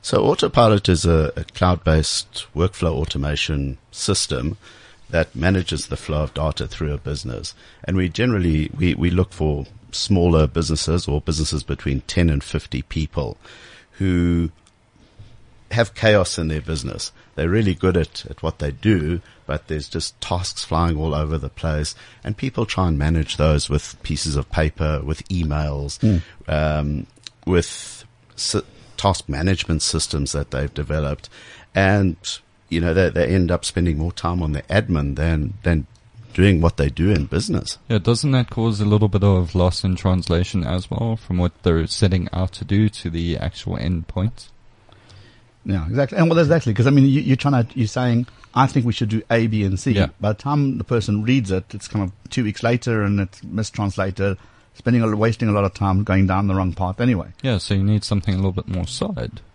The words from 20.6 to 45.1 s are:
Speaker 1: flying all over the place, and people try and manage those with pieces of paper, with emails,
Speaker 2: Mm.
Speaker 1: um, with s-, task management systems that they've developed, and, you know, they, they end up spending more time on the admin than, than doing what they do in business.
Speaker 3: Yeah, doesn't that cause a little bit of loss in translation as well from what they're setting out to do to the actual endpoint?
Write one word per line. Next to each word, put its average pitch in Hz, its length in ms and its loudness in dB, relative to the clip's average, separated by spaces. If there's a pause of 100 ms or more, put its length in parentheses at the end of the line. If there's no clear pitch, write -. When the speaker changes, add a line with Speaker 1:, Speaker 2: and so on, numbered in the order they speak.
Speaker 1:
flying 82 320 0
all 76 180 -2
over 76 240 -2
the 67 100 -6
place, 76 460 -4 (280)
and 107 140 -6
people 131 300 -4
try 92 220 0
and 78 100 2
manage 78 380 0
those 76 320 2
with - 340 -4
pieces 76 340 -4
of 69 140 -4
paper, 78 520 0
with 76 260 -6
emails, 73 680 -4
Speaker 2:
Mm. 98 240 2 (260)
Speaker 1:
um, 76 580 -2 (400)
with - 580 -2 (300)
s-, - 220 -4 (400)
task - 320 0
management 82 540 -2
systems 76 500 -4
that 71 200 -4
they've 69 200 -4
developed, 73 560 -6 (460)
and, 95 420 4 (520)
you 82 120 0
know, 85 140 2
they, 87 160 4
they 87 160 2
end 90 240 2
up 87 140 0
spending 85 340 0
more 82 140 -2
time 87 300 -4
on 76 100 -2
the 71 100 -4
admin 76 540 0
than, 78 380 -2 (100)
than 82 220 0 (460)
doing 92 280 4
what 82 160 2
they 71 120 2
do 82 220 0
in 78 160 2
business. - 500 -4 (120)
Speaker 3:
Yeah, 110 100 0
doesn't 117 320 0
that 127 200 2
cause 110 300 0
a 107 60 0
little 104 220 4
bit 98 160 2
of 92 300 4
loss 90 300 2
in 92 120 2
translation 90 680 0
as 90 260 -4
well 113 260 -2
from 90 220 -4
what 90 140 2 (120)
they're 82 240 4
setting 92 440 2
out 90 200 -2
to - 120 -10
do 104 240 2
to - 220 -6
the 82 260 -2
actual - 400 -6
endpoint? 87 720 -4 (1160)